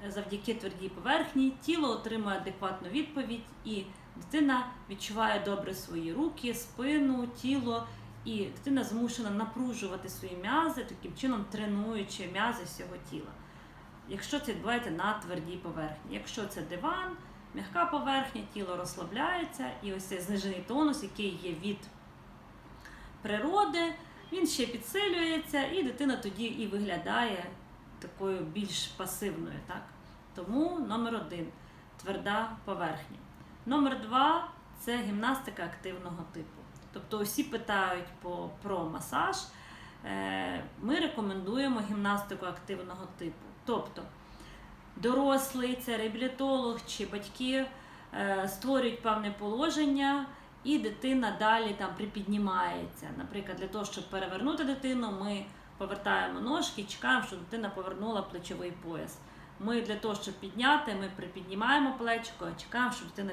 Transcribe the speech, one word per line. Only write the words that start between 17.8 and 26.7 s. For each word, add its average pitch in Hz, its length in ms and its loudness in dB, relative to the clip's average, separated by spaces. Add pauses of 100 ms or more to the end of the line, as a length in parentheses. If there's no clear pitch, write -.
поверхня, 269 580 2 (120)
тіло 180 220 -2
розслабляється, 247 920 -2 (120)
і 202 100 -2
ось 190 120 -4
цей 185 160 -4
знижений 190 480 0
тонус, 285 340 4
який 190 400 -2
є 175 100 -4
від 190 260 -2 (1400)
природи, 320 720 4 (380)
він 349 140 4
ще 240 200 2
підсилюється, 320 1000 2
і 359 160 2
дитина 262 340 4
тоді 202 280 -2
і 220 220 0
виглядає 196 800 2 (540)